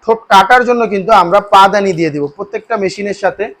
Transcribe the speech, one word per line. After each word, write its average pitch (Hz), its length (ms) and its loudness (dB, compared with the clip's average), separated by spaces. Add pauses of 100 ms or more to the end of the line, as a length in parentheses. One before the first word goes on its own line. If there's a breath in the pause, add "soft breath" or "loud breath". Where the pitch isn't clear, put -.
ঠোঁট 226 120 0
কাটার 220 460 2
জন্য 233 220 -2
কিন্তু 196 260 -2
আমরা 190 280 2
পাদানি 196 520 2
দিয়ে 160 180 -2
দিব। 143 160 -6
প্রত্যেকটা 208 500 -10
মেশিনের 196 380 -6
সাথে 196 460 -6